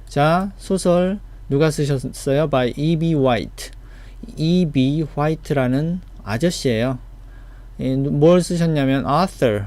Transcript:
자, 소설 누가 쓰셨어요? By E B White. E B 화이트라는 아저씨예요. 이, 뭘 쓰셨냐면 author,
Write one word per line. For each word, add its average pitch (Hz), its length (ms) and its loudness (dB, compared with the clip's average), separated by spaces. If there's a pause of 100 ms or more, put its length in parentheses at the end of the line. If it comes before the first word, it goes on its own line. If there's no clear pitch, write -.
자, 170 500 2
소설 185 600 2 (300)
누가 151 220 4
쓰셨어요? 143 800 0
By 127 280 2
E 160 200 2
B 165 180 0
White. 127 560 0 (680)
E 170 300 2
B 139 360 2 (120)
화이트라는 151 840 0 (240)
아저씨예요. 123 720 0 (800)
이, 131 180 -2
뭘 151 460 4
쓰셨냐면 151 640 0
author, 123 600 0